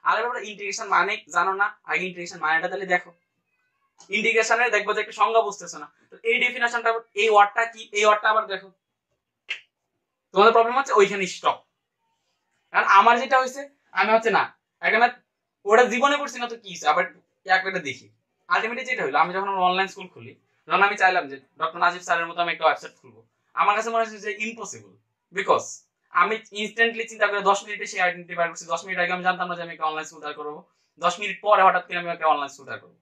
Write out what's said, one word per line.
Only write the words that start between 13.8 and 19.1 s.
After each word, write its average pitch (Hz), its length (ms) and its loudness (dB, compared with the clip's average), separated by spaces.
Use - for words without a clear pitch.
আমি 202 160 2
হচ্ছে 226 220 2
না, - 60 2
একটা 202 160 2
ম্যাথ 240 120 4
ওটা 226 140 8
জীবনে 277 280 2
পড়ছি 240 200 -10
না 240 100 -6
তো 233 120 -12
কি 196 80 -20
হয়েছে, 160 200 -6
আবার 180 120 2
এক 185 140 0
একটা 185 180 -6
দেখি। - 200 -12
Ultimately 226 360 -4
যেটা 233 160 -4
হলো, 135 180 -2